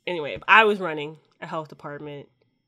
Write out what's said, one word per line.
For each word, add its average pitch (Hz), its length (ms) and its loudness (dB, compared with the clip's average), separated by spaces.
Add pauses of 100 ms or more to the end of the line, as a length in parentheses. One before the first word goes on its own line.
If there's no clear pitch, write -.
anyway, 151 280 -6
if - 140 -12
I 214 160 8
was 208 160 2
running 156 360 -6 (240)
a - 60 -12
health 156 220 -8
department, 147 600 -14 (400)